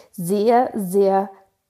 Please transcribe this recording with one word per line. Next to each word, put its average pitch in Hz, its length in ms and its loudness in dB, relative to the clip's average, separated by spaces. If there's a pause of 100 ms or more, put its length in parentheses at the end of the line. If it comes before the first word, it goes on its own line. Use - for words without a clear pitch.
(120)
sehr, 208 600 0
sehr 196 560 0 (400)